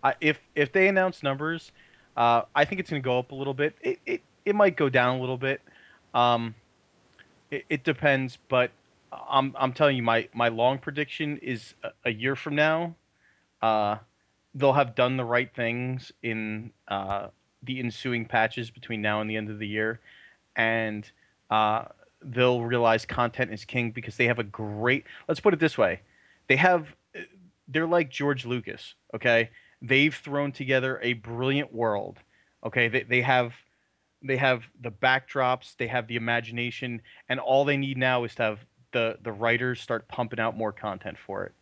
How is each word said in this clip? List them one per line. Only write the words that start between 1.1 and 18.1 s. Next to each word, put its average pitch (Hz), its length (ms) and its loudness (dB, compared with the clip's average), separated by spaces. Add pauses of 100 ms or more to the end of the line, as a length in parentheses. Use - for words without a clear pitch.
numbers, 151 480 -4 (460)
uh, 120 260 4 (120)
I 147 100 6
think 185 160 -8
it's - 80 -8
gonna 151 120 -4
go 127 180 0
up 127 120 -8
a 143 40 -14
little 139 180 -4
bit. 143 280 -2
It, 359 240 -4
it, 349 160 -4 (240)
it 202 100 2
might 202 200 6
go 147 140 2
down 127 280 4
a 127 40 -4
little 127 160 -4
bit. 135 240 -4 (520)
Um, 120 400 2 (1000)
it, 143 180 -8
it 143 140 -4
depends, 135 540 0 (120)
but 123 220 2 (400)
I'm, 135 460 0
I'm 131 160 0
telling 143 220 4
you, 123 80 -2
my, 113 300 2
my 117 140 2
long 120 320 2
prediction 147 580 -6
is - 460 -8
a, - 80 -8 (140)
a 127 60 0
year 120 240 -2
from 147 200 -6
now, 160 400 2 (680)
uh, 107 360 2 (580)
they'll 135 180 4
have 131 220 2
done 127 220 2
the 127 80 -2
right 120 300 0
things 123 560 -4 (120)
in, 110 480 -6 (160)
uh, 98 400 -4 (360)
the 127 160 -6
ensuing 120 460 -4